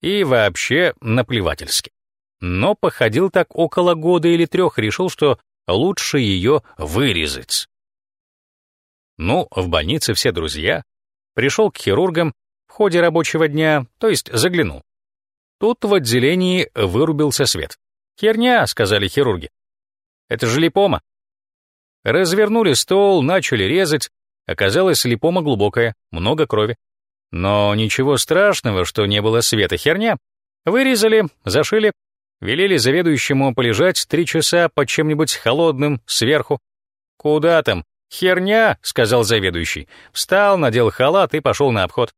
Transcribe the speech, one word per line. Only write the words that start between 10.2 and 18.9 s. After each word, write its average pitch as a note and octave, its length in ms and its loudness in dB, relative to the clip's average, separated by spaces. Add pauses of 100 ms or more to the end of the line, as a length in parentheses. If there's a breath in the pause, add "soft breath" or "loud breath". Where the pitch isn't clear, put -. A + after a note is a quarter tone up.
друзья. D#2+ 520 -4 (500)
Пришёл D#3+ 360 0
к - 80 -20
хирургам E3+ 560 0 (320)
в - 60 -20
ходе F3 280 0
рабочего D#3+ 480 2
дня, D3+ 380 0 (120)
то A3+ 100 -2
есть D#3+ 240 -2
заглянул. A#2+ 500 -2 (760)
Тут A3+ 260 -2
в G3+ 100 2
отделении E3+ 800 0
вырубился C#3+ 720 0
свет. D2+ 320 -6 (420)
"Херня", A3 460 2
сказали G2+ 420 0